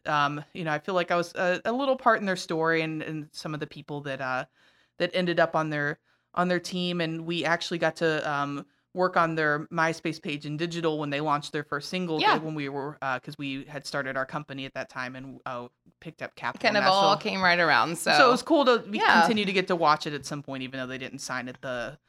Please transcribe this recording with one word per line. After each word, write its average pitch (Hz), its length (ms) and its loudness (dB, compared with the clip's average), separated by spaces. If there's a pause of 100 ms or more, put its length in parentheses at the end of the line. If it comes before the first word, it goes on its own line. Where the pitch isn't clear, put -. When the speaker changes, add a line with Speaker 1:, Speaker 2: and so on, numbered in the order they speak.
Speaker 1:
um, 147 380 0 (100)
you 185 100 -8
know, 156 80 -2
I 151 60 -2
feel 190 160 -6
like 175 160 0
I 175 60 2
was 175 180 -2
a, 180 300 0
a 226 80 -2
little 262 240 0
part 233 240 4
in 208 60 -4
their 185 100 0
story 165 460 0
and, 160 200 -4
and 156 300 -8
some - 200 -10
of 147 80 -6
the 151 60 -8
people 147 360 -12
that, 139 180 -8
uh, 127 240 -4 (540)
that 175 160 0
ended 175 260 2
up 165 160 4
on 156 140 0
their, 147 280 -2 (360)
on 180 140 2
their 180 120 2
team. 175 400 -4
And 165 260 -4
we 170 180 -2
actually 170 340 -2
got 160 180 0
to, 156 340 0
um, 143 340 -4 (280)
work 185 240 0
on 165 180 2
their 151 320 0
MySpace 160 540 -2
page 147 260 -8
in 147 100 -6
digital 165 420 -2
when 147 120 -4
they 143 100 -2
launched 147 320 -2
their 147 120 -4
first 143 260 -8
single, 175 300 -2
Speaker 2:
Yeah. 202 180 2
Speaker 1:
when 156 160 -6
we 143 140 -4
were, 143 320 -8
uh, 131 200 -2
'cause - 180 -14
we 139 260 -6
had 139 220 -12
started 135 300 -6
our 131 100 -2
company 139 380 -10
at 131 100 -12
that 131 140 -8
time 127 280 -10
and, 131 300 -14
uh, 123 220 -10 (320)
picked - 220 -14
up - 120 -10
Capitol - 320 -2
Speaker 2:
Kind 214 100 6
of 208 80 4
all 196 300 6
Speaker 1:
Nashville. 208 160 -2
Speaker 2:
came 190 120 -2
right 175 180 6
around, 156 380 4
so. 180 140 2
Speaker 1:
So 247 160 8
it - 20 6
was 247 120 2
cool 294 220 4
to 240 160 6
be, 202 180 -6
Speaker 2:
Yeah. 403 220 8
Speaker 1:
continue 214 240 4
to 196 80 -2
get 185 160 0
to 180 80 2
watch 151 300 2
it 156 60 -6
at 139 140 -8
some 147 160 -8
point, 135 200 -10
even 131 180 -10
though 127 60 -8
they 131 120 -8
didn't 131 220 -12
sign 127 280 -6
at 127 120 -14
the, 123 380 -8 (100)